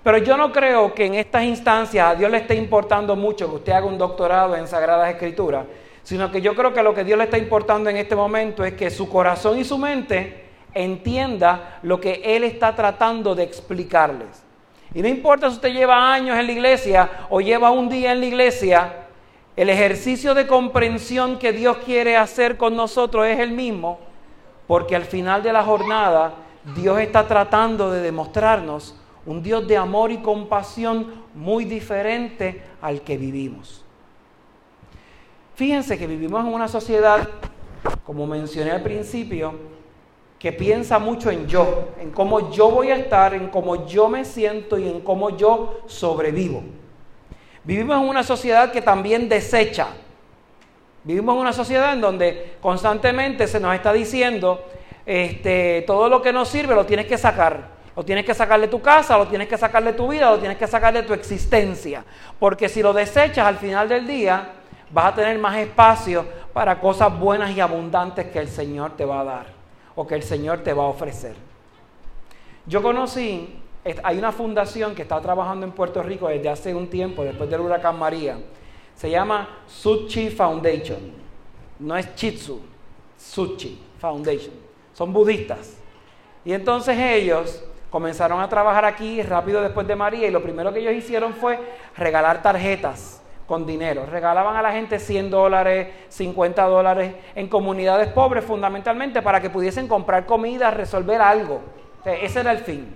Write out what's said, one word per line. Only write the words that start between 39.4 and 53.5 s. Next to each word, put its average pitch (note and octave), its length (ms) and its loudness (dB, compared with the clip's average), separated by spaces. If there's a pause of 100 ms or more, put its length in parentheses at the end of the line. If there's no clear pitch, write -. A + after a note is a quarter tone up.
que E3 140 -4
piensa G#3+ 480 2
mucho A3+ 320 -2
en D#3+ 160 -6
yo, F3 420 2 (100)
en D#3+ 120 -10
cómo G3 400 0
yo G#3+ 180 6
voy B3+ 220 2
a C4 60 4
estar, G3 360 4
en F#3 140 -6
cómo F3 400 -4
yo G#3 220 4
me C4 160 -2
siento G#3+ 520 -2
y F#3+ 100 -4
en E3+ 140 -6
cómo F#3+ 340 -2
yo A3 520 2
sobrevivo. D#3 760 -2 (1040)
Vivimos A3 360 0
en C4+ 80 2
una C4+ 140 0
sociedad B3 500 4
que A#3+ 120 -2
también A3 440 2
desecha. G#3+ 600 2 (1160)
Vivimos G3+ 300 0
en B3+ 80 0
una B3+ 120 0
sociedad C4 400 0
en B3+ 80 -2
donde F#3 600 0
constantemente G#3+ 840 0
se G#3+ 120 -2